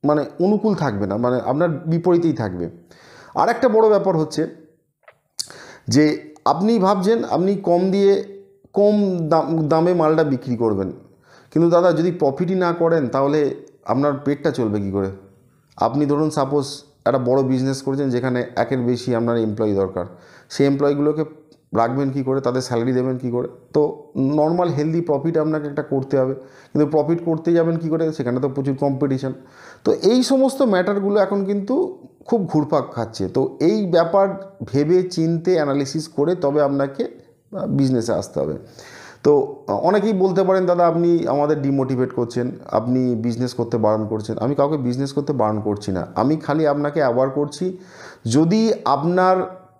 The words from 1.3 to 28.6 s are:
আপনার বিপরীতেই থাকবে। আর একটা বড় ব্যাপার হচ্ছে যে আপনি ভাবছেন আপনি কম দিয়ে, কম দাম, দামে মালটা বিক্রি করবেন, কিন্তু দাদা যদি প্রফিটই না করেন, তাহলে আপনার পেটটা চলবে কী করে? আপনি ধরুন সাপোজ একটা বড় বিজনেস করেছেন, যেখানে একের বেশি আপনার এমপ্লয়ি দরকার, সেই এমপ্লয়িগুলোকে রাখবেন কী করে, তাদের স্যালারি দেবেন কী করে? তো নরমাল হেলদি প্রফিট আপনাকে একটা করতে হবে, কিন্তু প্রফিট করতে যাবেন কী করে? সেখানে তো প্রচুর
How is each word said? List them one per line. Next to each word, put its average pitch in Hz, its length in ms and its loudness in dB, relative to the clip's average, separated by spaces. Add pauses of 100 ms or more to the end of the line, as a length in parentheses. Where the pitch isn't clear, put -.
আপনার 151 240 0
বিপরীতেই 170 640 0
থাকবে। 90 360 -4 (680)
আর 175 140 2
একটা 233 200 2
বড় 220 200 6
ব্যাপার 190 280 2
হচ্ছে 156 300 -2 (1400)
যে 147 460 2 (120)
আপনি 196 340 2
ভাবছেন 202 440 2
আপনি 185 320 0
কম 180 360 0
দিয়ে, 196 520 0 (300)
কম 202 560 2
দাম, 160 380 0
দামে 165 260 2
মালটা 160 300 2
বিক্রি 127 340 -2
করবেন, 101 340 0 (600)
কিন্তু 165 180 4
দাদা 175 220 6
যদি 170 200 2
প্রফিটই 165 440 0
না 180 180 0
করেন, 165 340 2
তাহলে 139 480 0 (300)
আপনার 139 280 0 (120)
পেটটা 143 260 -2
চলবে 107 280 -2
কী 98 120 -4
করে? 98 160 -2 (720)
আপনি 139 280 0
ধরুন 147 240 0
সাপোজ 143 540 -2 (220)
একটা 131 140 2
বড় 127 240 2
বিজনেস 131 380 0
করেছেন, 135 280 -2
যেখানে 123 360 -2 (100)
একের 120 240 0
বেশি 120 360 -2
আপনার 117 220 0
এমপ্লয়ি 110 360 -2
দরকার, 95 320 -2 (440)
সেই 139 180 0
এমপ্লয়িগুলোকে 143 580 0 (500)
রাখবেন 131 360 0
কী 135 120 -4
করে, 131 180 -2
তাদের 127 200 -2
স্যালারি 123 320 -2
দেবেন 127 240 -2
কী 123 140 -6
করে? 123 160 -4 (260)
তো - 440 -2
নরমাল 151 520 2
হেলদি 156 320 -2
প্রফিট 160 360 -2
আপনাকে 156 300 -2
একটা 143 160 -6
করতে 135 340 -2
হবে, 131 160 0 (400)
কিন্তু 147 140 4
প্রফিট 156 380 0
করতে 165 280 0
যাবেন 165 240 2
কী 165 120 -4
করে? 160 240 -2
সেখানে 123 260 -2
তো 139 100 -2
প্রচুর 135 280 -2